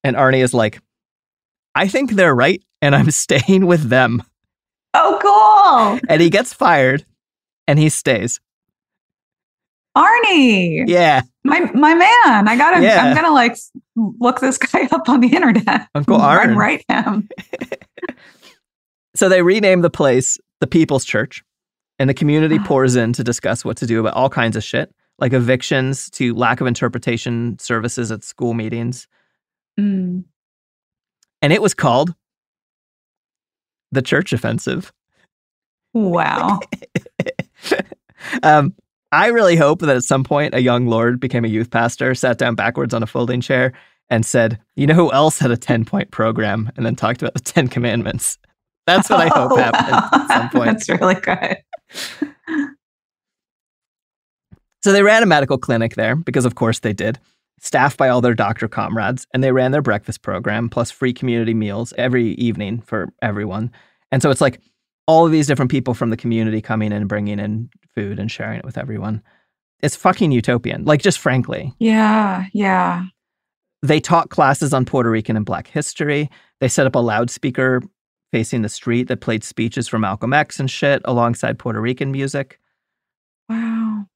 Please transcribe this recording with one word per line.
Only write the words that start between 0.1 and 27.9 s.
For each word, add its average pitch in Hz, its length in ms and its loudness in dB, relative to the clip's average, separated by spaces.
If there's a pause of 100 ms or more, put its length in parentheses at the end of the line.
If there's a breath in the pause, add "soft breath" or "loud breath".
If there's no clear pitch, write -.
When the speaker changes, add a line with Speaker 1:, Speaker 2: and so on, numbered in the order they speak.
Speaker 1:
Arnie 131 300 4
is 120 100 0
like, 110 260 0 (920)
"I 185 140 2
think 262 240 -2
they're 180 220 4
right, 131 280 2 (200)
and 143 120 4
I'm 139 160 4
<laughs> - 0 -
staying 190 560 2
with 160 220 2
them." 123 340 2 (680)
Speaker 2:
Oh, 320 300 2
cool. 403 760 6 (100)
Speaker 1:
And 156 100 4
he 170 100 6
gets 208 220 0
fired, 143 540 2 (600)
and 143 120 4
he 151 100 4
stays. 123 520 -2 (1600)
Speaker 2:
Arnie. 277 920 4
Speaker 1:
Yeah. 170 360 4 (220)
Speaker 2:
My, 302 160 2 (140)
my 302 200 6
man. 339 540 6
I 233 100 2
gotta, 330 240 4
Speaker 1:
Yeah. 214 220 6
Speaker 2:
I'm - 100 4
gonna, 320 180 2
like, 240 240 2 (400)
look 233 440 -2
this 262 180 -2
<laughs> - 140 -2
guy 269 200 0
up 330 160 0
on 254 120 4
the 247 80 4
internet. 247 680 2
Speaker 1:
Uncle - 240 2
Speaker 2:
Run 175 320 4
Speaker 1:
Arn. 214 60 2
Speaker 2:
right - 340 0
him. - 440 -2
<laughs> - 40 -18 (1800 soft breath)
Speaker 1:
So 190 120 4
they 185 140 6
rename 190 400 4
the 170 80 2
place 131 480 0 (220)
the - 60 -2
People's 151 380 2
Church, - 380 -6 (560)
and 135 100 0
the 135 60 0
community 156 460 2
Speaker 2:
Ah. 202 60 -8
Speaker 1:
pours 131 300 2
in 120 180 0
to 120 100 -6
discuss 120 400 -4
what 110 140 -6
to 131 80 -6
do 113 140 0
about 110 140 -2
all 131 160 0
kinds 113 260 -2
of 107 80 -6
shit, - 300 -6 (240)
like 131 140 0
evictions 131 800 0
to 120 240 -4
lack 120 260 0
of 135 60 -2
interpretation 120 920 -4
services 117 540 -4